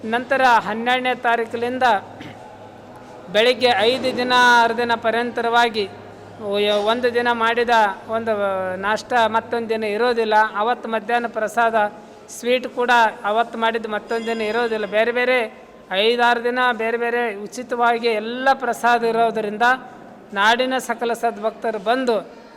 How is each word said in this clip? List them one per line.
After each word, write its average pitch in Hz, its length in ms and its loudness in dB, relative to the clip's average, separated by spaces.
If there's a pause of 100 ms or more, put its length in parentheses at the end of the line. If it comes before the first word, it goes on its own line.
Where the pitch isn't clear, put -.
ನಂತರ 254 380 -2
ಹನ್ನೆರಡನೇ 240 720 2
ತಾರೀಕಿನಿಂದ 240 680 -2 (1500)
ಬೆಳಗ್ಗೆ 240 460 2
ಐದು 247 400 0
ದಿನ, 247 200 0
ಆರು 240 400 6
ದಿನ 240 180 0
ಪರ್ಯಂತರವಾಗಿ 233 960 0 (520)
ಒ-, 208 440 0
ಒಂದು 240 280 0
ದಿನ 240 180 0
ಮಾಡಿದ 233 380 0 (380)
ಒಂದು 226 240 -4 (440)
ನಾಷ್ಟ 208 380 -4 (140)
ಮತ್ತೊಂದು 226 420 -2
ದಿನ 226 140 -2
ಇರೋದಿಲ್ಲ. 220 500 0 (220)
ಅವತ್ತು 226 340 -2
ಮಧ್ಯಾಹ್ನ 233 380 -2
ಪ್ರಸಾದ 220 640 0 (380)
ಸ್ವೀಟ್ 247 380 -2
ಕೂಡ 240 240 -2 (320)
ಅವತ್ತು 226 340 0
ಮಾಡಿದ್ದು 226 320 -2
ಮತ್ತೊಂದು 220 360 -4
ದಿನ 226 160 -4
ಇರೋದಿಲ್ಲ. 220 440 -2
ಬೇರೆ 214 260 0
ಬೇರೆ 247 560 -2 (240)
ಐದಾರು 240 520 2
ದಿನ 247 160 -2 (120)
ಬೇರೆ 226 260 -2
ಬೇರೆ 233 380 -2
ಉಚಿತವಾಗಿ 240 720 -2
ಎಲ್ಲ 226 460 -2
ಪ್ರಸಾದ 240 500 0
ಇರೋದರಿಂದ 220 580 0 (720)
ನಾಡಿನ 233 440 2
ಸಕಲ 233 360 -4
ಸದ್ಭಕ್ತರು 214 680 -4
ಬಂದು 233 520 -2 (260)